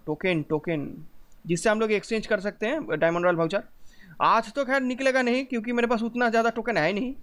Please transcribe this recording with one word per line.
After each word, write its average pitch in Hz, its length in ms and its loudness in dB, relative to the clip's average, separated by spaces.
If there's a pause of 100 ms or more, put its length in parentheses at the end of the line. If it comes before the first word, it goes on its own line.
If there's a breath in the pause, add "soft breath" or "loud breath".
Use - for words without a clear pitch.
टोकन, 156 380 -2
टोकन, 156 600 -4 (420)
जिससे 175 220 2
हम 214 100 2
लोग 220 120 2
एक्सचेंज 214 360 -2
कर 208 120 2
सकते 202 260 -6
हैं 240 340 -2
डायमंड 170 240 2
रॉयल 180 120 4
वाउचर। 165 280 0 (580 loud breath)
आज 208 320 4
तो 285 120 -2
खैर 262 160 0
निकलेगा 254 400 0
नहीं, 247 240 0
क्योंकि 240 260 -4
मेरे 240 160 2
पास 233 140 0
उतना 233 280 0
ज़्यादा 226 200 4
टोकन 226 280 -2
है 160 160 2
नहीं, 247 300 -4